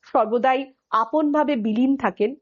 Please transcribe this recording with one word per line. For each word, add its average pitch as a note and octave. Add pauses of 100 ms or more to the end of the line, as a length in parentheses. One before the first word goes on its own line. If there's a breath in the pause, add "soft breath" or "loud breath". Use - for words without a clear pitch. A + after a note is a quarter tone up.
সর্বদাই C4 (180)
আপনভাবে D4
বিলীন A#3+
থাকেন। A3+